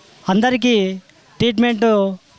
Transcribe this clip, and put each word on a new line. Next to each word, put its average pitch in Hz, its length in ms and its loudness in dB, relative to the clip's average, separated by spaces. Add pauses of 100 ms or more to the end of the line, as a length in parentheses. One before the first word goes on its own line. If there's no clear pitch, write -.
(360)
అందరికీ 240 400 2 (640)
ట్రీట్మెంట్ 226 500 0 (500)